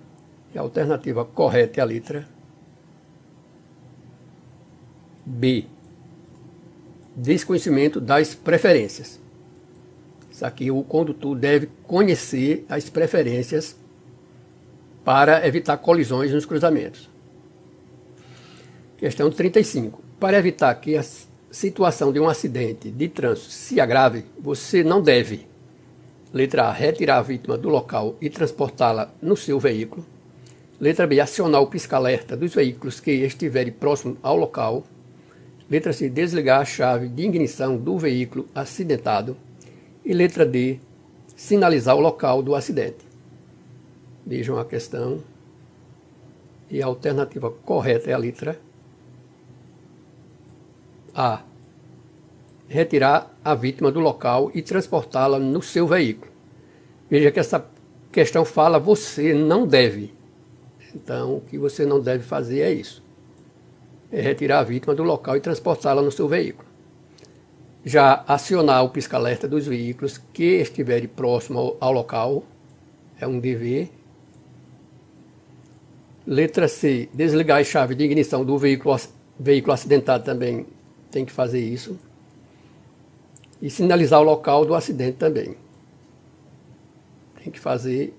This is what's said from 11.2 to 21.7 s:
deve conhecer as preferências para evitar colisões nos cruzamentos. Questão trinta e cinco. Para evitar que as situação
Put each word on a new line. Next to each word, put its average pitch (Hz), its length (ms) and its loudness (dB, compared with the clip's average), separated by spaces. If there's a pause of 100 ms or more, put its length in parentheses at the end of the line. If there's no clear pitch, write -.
deve 143 360 2 (160)
conhecer 156 840 0
as 143 220 -6
preferências 151 840 0 (1300)
para 147 460 6
evitar 147 300 -2
colisões 139 520 2
nos 147 140 0
cruzamentos. 151 640 -2 (1900)
Questão 147 320 0
trinta 180 280 0
e 220 60 6
cinco. 117 380 -6 (180)
Para 190 160 2
evitar 170 380 2
que 151 200 -4
as - 300 -4 (320)
situação 175 560 0